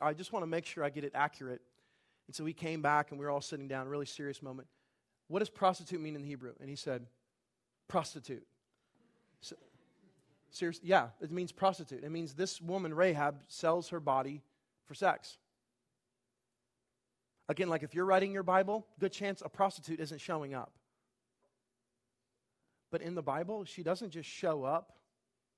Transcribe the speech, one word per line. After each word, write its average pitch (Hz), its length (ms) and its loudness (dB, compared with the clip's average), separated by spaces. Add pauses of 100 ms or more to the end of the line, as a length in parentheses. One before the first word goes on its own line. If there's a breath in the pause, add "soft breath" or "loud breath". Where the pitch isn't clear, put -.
I 151 140 4
just 175 180 -10
wanna 190 140 -2
make 165 180 0
sure - 180 -6
I 143 60 4
get 143 160 -6
it 143 100 -4
accurate." 135 460 0 (680)
And - 60 -16
so 156 100 -6
we 160 100 -4
came 160 260 -4
back 147 300 4
and 143 80 -10
we 143 80 -6
were 147 40 0
all 143 120 0
sitting 139 260 -8
down, 135 200 -4
really 143 180 -4
serious 143 340 -8
moment. 131 280 -12 (580)
"What 180 140 0
does 214 100 -2
prostitute 175 500 2
mean 156 140 -6
in 143 80 -8
the 143 60 -8
Hebrew?" 127 320 -10
And 135 100 -12
he 143 60 -8
said, 123 300 -6 (800)
"Prostitute." 139 580 -4 (960)
So, - 160 -16 (920)
serious, 170 320 -2
yeah, 170 260 8 (120)
it 156 100 -6
means 180 220 -2
prostitute. 180 500 0
It 147 80 -6
means 165 220 -4
this 175 300 -4
woman, 170 320 -2
Rahab, 147 540 4
sells 165 420 2
her 175 100 -4
body 139 400 0 (460)
for 143 80 -16
sex. - 420 2 (2250)
Again, 175 200 0
like, 160 120 0
if - 120 -10
you're 175 100 0
writing 190 260 6
your 196 120 -2
Bible, 190 440 4 (120)
good 180 140 0
chance 196 300 -4
a 156 60 -6
prostitute 160 520 0
isn't 151 200 -8
showing 147 340 -4
up. 127 160 -6 (2250)
But 165 100 -2
in 170 140 -6
the 170 80 -2
Bible, 175 420 -2
she - 180 -10
doesn't 180 280 0
just 156 180 -10
show 156 360 0
up. 156 280 -2 (640)